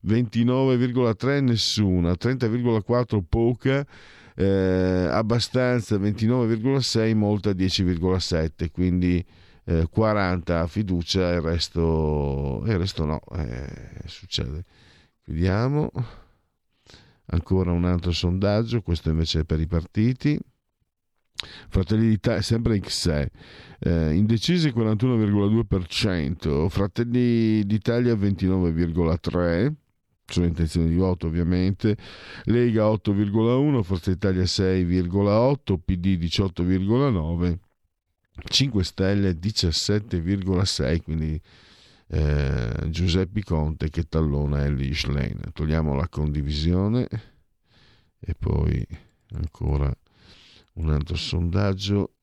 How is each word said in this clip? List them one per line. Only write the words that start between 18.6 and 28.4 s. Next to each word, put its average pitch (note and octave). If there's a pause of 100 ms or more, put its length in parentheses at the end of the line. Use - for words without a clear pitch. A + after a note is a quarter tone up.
questo E2+
invece D#2+
è -
per D#2
i D#2+
partiti. A2 (1300)
Fratelli A2
d'Italia, A2
sempre A2+
X -
E, D2 (480)
eh, D#2+
indecisi A#2
quarantuno A2+
virgola G#2
due A2
per F#2
cento, D#2+
Fratelli A2+
d'Italia A#2
ventinove F#2